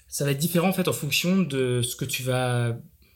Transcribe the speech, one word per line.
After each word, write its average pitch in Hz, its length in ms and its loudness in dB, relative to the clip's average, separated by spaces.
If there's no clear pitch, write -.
ça - 180 -4
va 139 60 2
être 139 60 -2
différent, 170 300 2
en 185 60 2
fait, 180 140 0
en 139 40 0
fonction 175 480 0
de 131 400 0
ce 120 160 -4
que 143 80 -4
tu 127 180 -6
vas 123 540 0